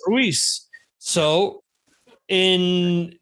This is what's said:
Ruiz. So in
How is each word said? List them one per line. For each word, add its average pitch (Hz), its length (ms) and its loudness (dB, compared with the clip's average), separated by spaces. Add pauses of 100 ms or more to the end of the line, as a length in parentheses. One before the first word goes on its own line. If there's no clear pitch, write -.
Ruiz. 214 600 -2 (320)
So 170 640 -2 (640)
in 180 920 0